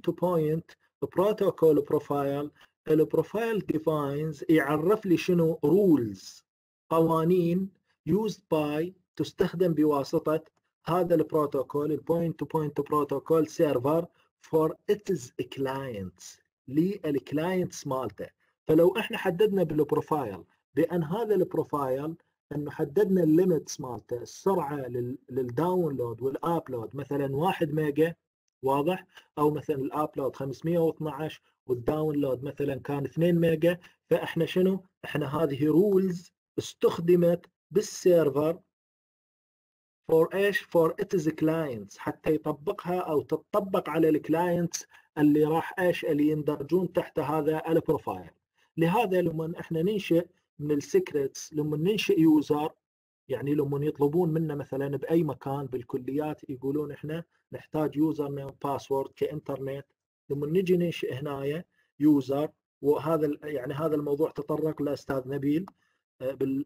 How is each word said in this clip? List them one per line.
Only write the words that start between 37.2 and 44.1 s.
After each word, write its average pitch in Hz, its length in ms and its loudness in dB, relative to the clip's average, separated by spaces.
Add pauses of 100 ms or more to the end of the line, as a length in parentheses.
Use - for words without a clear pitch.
بالسيرفر 160 880 2 (1500)
for 165 240 4
ايش؟ 202 280 0
for 165 380 2
its 175 280 -2
clients، 156 680 -2
حتى - 380 -2
يطبقها 156 640 -4
او 151 220 0
تطبق 190 680 -4
على 160 200 2
الكلاينتس 170 760 0 (320)